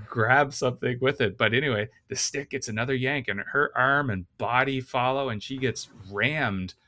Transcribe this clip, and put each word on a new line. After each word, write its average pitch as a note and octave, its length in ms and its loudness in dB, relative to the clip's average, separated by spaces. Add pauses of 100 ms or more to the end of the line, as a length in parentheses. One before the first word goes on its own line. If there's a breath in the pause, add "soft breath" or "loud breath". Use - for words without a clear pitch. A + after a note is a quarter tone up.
grab C3 460 4
something B2+ 460 0
with C3+ 200 2
it. G#2 160 0
But A2 160 4
anyway, A#2 360 2 (200 soft breath)
the G2+ 80 -8
stick - 340 -2
gets C3 180 -6
another A#2+ 260 -2
yank, C3 340 -2
and G2+ 120 -4
her - 360 -2
arm C#3 320 4
and F#2 160 -2 (140)
body B2+ 420 0
follow, C3 480 -2
and G#2+ 140 -6
she C3+ 160 -10
gets B2+ 300 -2 (220)
rammed G#2 640 0 (140)